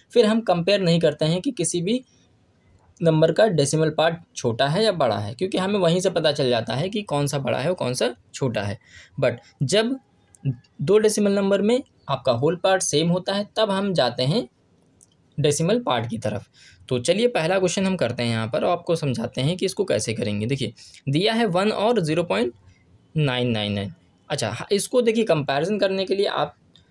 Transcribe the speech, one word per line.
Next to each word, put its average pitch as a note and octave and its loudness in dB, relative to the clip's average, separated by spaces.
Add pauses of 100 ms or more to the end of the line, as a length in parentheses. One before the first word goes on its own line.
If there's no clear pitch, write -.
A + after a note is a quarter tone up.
(120)
फिर A#3 6
हम A3 2
कंपेयर F#3+ 2
नहीं E3+ 2
करते E3 2
हैं E3 0
कि C#4 -4
किसी F3 -4
भी A#3 -2 (960)
नंबर D#3+ 4
का G#3 4
डेसिमल D#3 2
पार्ट D#3+ 0 (180)
छोटा B2+ 0
है F#3 0
या G#3+ 2
बड़ा B2 0
है, G#2 -6
क्योंकि F#3+ -4
हमें G3 0
वहीं F3 2
से F#3+ 0
पता D#3 2
चल C#3 0
जाता A#2 -2
है D3+ -2
कि G#3 -4
कौन D3 -2
सा C#3+ -4
बड़ा B2+ -2
है C3 -2
और F#3 0
कौन B2+ -4
सा - -2 (200)
छोटा A#2+ -4
है। G2+ -6 (420)
But B2 0 (280)
जब A3+ 0 (840)
दो F3+ 4
डेसिमल G#3+ 2
नंबर G3 2
में A#3+ 2 (260)
आपका C3+ 0
होल C#3+ 0
पार्ट F#3+ 2
सेम D#3 0
होता F3+ 0
है G3+ -2 (100)
तब A3 2
हम G3 -2
जाते B2+ 0
हैं D#3+ 2 (960)
डेसिमल D#3+ 2
पार्ट A#2+ -2
की A3+ -6
तरफ। - -6 (420)
तो B2+ -2
चलिए A3 0
पहला F3+ 0
क्वेश्चन F#3 0
हम F#3+ 0
करते A#2+ -2
हैं A#2 0
यहाँ A2+ -2
पर A3 -2
और F#3+ 2
आपको F3 0
समझाते A#2+ -4
हैं D3+ 0
कि F#3 -2
इसको F#3+ -4
कैसे A2 -2
करेंगे। G#2 -4
देखिए B2+ -4 (360)
दिया F3+ 2
है A3+ 2
वन F#3+ 0
और A3 0
ज़ीरो D#3+ 0
पॉइंट G3 -2 (600)
नाइन B2 0
नाइन G#2+ -2
नाइन। G2+ -4 (380)
अच्छा, A#2+ -2
हाँ, A#2 -8
इसको G#3 0
देखिए A3+ 2
कंपैरिजन D#3+ 0
करने F#3+ 0
के F#3+ -4
लिए G3 0
आप - -4 (340)